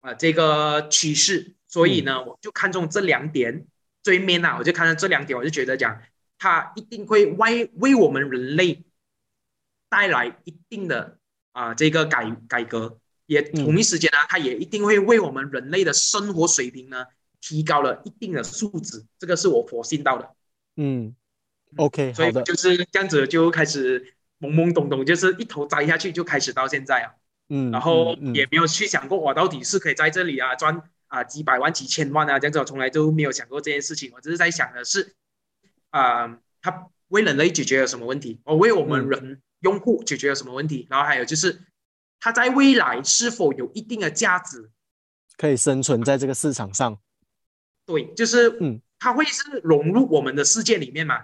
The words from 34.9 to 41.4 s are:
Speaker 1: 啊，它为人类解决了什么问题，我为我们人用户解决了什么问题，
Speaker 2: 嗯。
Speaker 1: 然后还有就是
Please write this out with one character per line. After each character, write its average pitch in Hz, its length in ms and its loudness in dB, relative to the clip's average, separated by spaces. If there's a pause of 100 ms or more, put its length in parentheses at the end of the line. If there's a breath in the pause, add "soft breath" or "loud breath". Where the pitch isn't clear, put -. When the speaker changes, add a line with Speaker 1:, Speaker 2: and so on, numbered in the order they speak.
Speaker 1:
啊， 120 480 0 (240)
它 - 240 -6 (220)
为 202 120 2
人 165 160 2
类 160 140 4
解 165 120 -2
决 131 200 2
了 127 40 2
什 120 120 -6
么 117 80 -12
问 131 120 -6
题， 131 260 -12
我 156 120 0
为 214 160 6
我 185 100 2
们 131 260 0
人 131 340 -6 (180)
用 196 180 2
户 220 260 0
解 147 120 -4
决 135 140 0
了 139 40 0
什 135 120 -8
么 127 80 -14
问 143 120 -6
题， 139 180 -6
Speaker 2:
嗯。 - 60 -20
Speaker 1:
然 135 100 0
后 147 60 2
还 143 120 0
有 123 60 -2
就 151 120 -4
是 175 240 -2 (580)